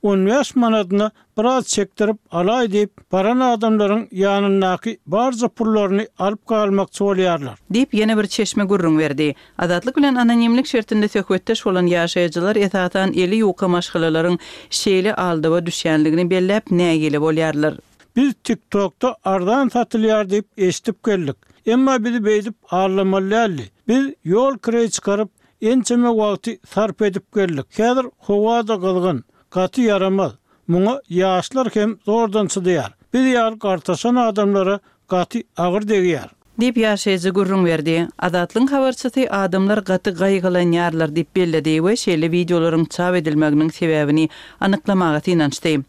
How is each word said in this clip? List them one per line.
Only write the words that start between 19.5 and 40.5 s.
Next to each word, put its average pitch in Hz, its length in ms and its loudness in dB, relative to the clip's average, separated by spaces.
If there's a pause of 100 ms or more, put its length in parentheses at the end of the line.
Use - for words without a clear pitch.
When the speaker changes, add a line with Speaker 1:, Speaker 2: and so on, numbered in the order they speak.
Speaker 1:
satylýar" 220 640 0
diýip 208 160 -2 (120)
eşitip 185 460 -2
geldik. 180 320 -2 (300)
Emma 254 380 2
bizi 240 140 -2
beýdip 208 380 0 (160)
arlamaly. 190 960 0 (220)
Biz 254 160 2 (220)
ýol 240 340 2
kirä 233 300 0
çykaryp, 202 400 -2 (320)
ençeme 240 460 2
wagty 214 440 0 (220)
sarp 208 280 -2
edip 202 340 -2
geldik. 170 300 -2 (120)
Häzir 247 280 2 (120)
howa 214 500 0
da 220 80 -2
gyzgyn, 180 480 0 (280)
gaty 185 300 0
yaramaz. 190 500 2 (360)
Muňa 190 280 2 (140)
ýaşlar 185 680 0
hem 214 300 0
zordan 214 420 0
çydyýar. 175 440 -2 (220)
Biz 262 200 2
ýaly 226 260 0
gartaşan 190 560 -2
adamlara 202 640 2 (300)
gaty 180 300 -2 (180)
agyr 180 340 0
degýär. 180 380 0 (300)
Speaker 2:
Diýip 247 180 0
ýaşaýjy 196 520 0
gurrun 190 360 2
berdi. 165 420 0 (120)
Azatlyň 180 480 0
habarçysy 262 640 -2
adamlar 196 480 0
gaty 185 320 -2
gaýgylanýarlar 175 1080 0